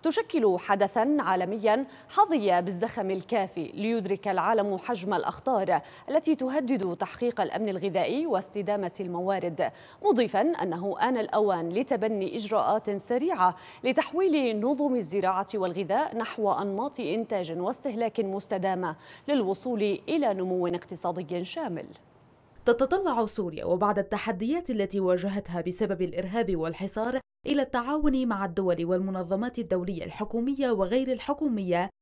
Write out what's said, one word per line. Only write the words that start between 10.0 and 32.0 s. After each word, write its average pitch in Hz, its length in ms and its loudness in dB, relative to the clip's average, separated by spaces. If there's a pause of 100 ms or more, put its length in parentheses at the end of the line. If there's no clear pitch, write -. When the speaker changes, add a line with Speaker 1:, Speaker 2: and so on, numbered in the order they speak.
Speaker 1:
مضيفا 233 380 4
أنه 190 600 0
آن 247 160 2
الأوان 196 520 2
لتبني 214 680 -2
إجراءات 208 520 0 (120)
سريعة 240 540 2 (280)
لتحويل 277 840 2
نظم 269 300 2
الزراعة 185 600 0
والغذاء 190 600 0
نحو 220 340 0
أنماط 202 480 -2
إنتاج 190 520 -2
واستهلاك 220 680 -2
مستدامة 190 760 -2 (320)
للوصول 220 560 0
إلى 247 500 0
نمو 185 340 0
اقتصادي 175 800 -4
شامل. 196 400 -6 (800)
Speaker 2:
تتطلع 262 600 2
سوريا 180 400 -6
وبعد 202 340 2
التحديات 214 720 -2
التي 196 300 0
واجهتها 180 640 0
بسبب 180 400 -2
الإرهاب 185 540 -2
والحصار 196 640 -2 (280)
إلى 285 140 2
التعاون 262 680 2
مع 196 180 -2
الدول 175 400 0
والمنظمات 190 720 -2
الدولية 180 460 -2
الحكومية 254 680 -2
وغير 226 400 2
الحكومية 214 800 0 (120)